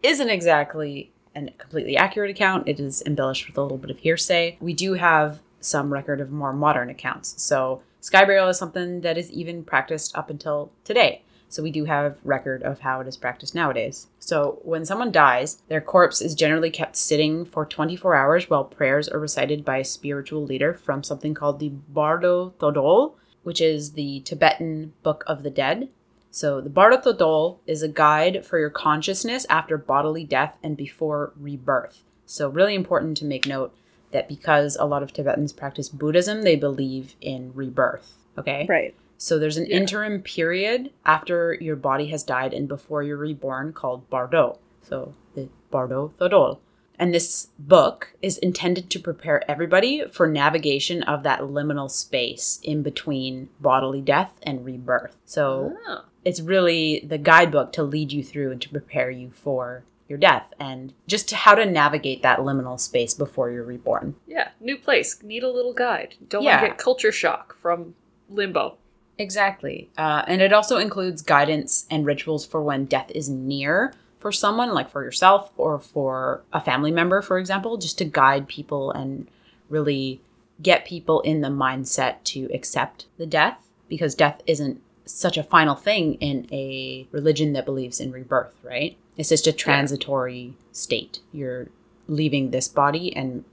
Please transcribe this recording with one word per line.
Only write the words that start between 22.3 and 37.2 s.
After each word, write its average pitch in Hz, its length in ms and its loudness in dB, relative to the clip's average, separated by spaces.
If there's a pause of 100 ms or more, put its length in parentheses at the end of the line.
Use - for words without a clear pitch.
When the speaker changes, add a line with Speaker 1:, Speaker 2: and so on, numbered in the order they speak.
Speaker 1:
Thodol, 156 560 4 (300)
which 170 160 -4
is 151 320 0
the 143 280 -6
Tibetan 156 720 0 (120)
Book 151 240 0
of 143 160 -4
the 147 60 -4
Dead. 151 380 -2 (440)
So 139 280 -2
the 139 80 -10
Bardo 202 300 8
Thodol 180 680 2
is 156 160 -4
a 160 60 -2
guide 156 560 4
for 175 140 -2
your 151 120 0
consciousness 190 760 -2
after 160 300 0
bodily 151 460 0
death 143 300 0 (100)
and 151 120 -4
before 147 600 -6
rebirth. 139 680 -4 (240)
So 147 220 -4
really 185 260 2
important 160 440 -2
to 156 60 -8
make 139 220 -2
note 135 260 -4 (400)
that 135 160 -2
because 147 480 2
a - 80 0
lot 143 180 0
of 139 100 -10
Tibetans 143 400 -2
practice 139 360 -10
Buddhism, 180 540 2
they 175 140 6
believe 135 640 -4